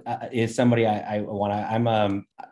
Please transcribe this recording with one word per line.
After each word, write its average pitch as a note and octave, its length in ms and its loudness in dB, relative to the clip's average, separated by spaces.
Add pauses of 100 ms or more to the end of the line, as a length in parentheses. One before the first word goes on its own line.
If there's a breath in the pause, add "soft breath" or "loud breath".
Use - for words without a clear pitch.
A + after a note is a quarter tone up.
uh, A#2 240 -8
is A2+ 240 0
somebody A#2+ 320 4
I, G#2+ 300 -2
I G#2+ 60 -2
wanna, G2+ 460 -4
I'm, A#2 200 0
um, G2+ 380 0 (240)